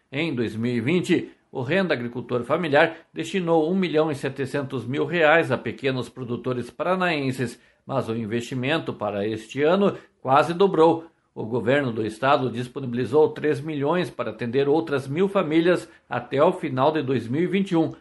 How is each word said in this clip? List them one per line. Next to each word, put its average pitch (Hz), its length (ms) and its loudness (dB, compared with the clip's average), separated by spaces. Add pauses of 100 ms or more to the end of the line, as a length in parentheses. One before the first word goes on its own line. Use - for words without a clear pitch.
(120)
Em 147 220 -4
dois 110 200 -4
mil 120 200 -2
e 117 60 0
vinte, 160 520 0 (180)
o 139 120 -8
Renda 165 300 0
Agricultor 120 520 -4
Familiar 160 520 2 (160)
destinou 165 580 0
um 190 40 0
milhão 160 360 2
e 143 40 -2
setecentos 135 720 -6
mil 143 180 -2
reais 156 460 4
a 120 80 0
pequenos 127 500 -4
produtores 120 640 -6
paranaenses, 151 880 -2 (260)
mas 123 220 -2
o 113 80 -2
investimento 123 760 -4
para 104 360 -4
este 113 340 -6
ano 185 340 2 (240)
quase 147 320 2
dobrou. 165 540 4 (260)
O - 120 -10
governo 120 480 0
do 110 120 -2
estado 131 460 0
disponibilizou 127 800 0
três 147 320 -2
milhões 151 500 -2
para 117 200 -6
atender 123 380 0
outras 143 380 0
mil 170 220 0
famílias 170 600 2 (220)
até 127 320 -2
o 175 100 6
final 143 380 0
de 156 100 0
dois 127 280 -2
mil 147 140 0
e 180 40 0
vinte 190 240 0
e 175 60 2
um. 160 240 2